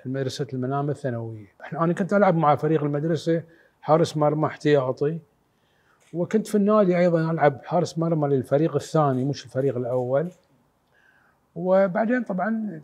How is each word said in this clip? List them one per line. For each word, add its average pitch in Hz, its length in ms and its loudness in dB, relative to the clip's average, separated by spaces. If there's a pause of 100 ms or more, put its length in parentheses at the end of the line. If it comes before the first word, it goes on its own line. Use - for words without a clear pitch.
مدرسة 131 460 -6
المنامة 139 380 -4
الثانوية. 117 560 -8 (140)
احنا، - 240 -4
أنا 170 80 2
كنت 185 200 -2
ألعب 196 240 4
مع 147 200 4
فريق 151 280 0
المدرسة 160 580 -2 (380)
حارس 156 360 2
مرمى 151 300 2
احتياطي، 143 720 0 (960)
وكنت 175 340 -2
في - 80 -8
النادي 202 440 2
أيضًا 170 320 2
ألعب 147 340 2
حارس 160 340 -2
مرمى 160 300 0
للفريق 143 460 0
الثاني 139 500 0
مش 139 200 -6
الفريق 127 320 -2
الأول. 127 540 -2 (1200)
وبعدين 196 680 2
طبعًا 202 600 -4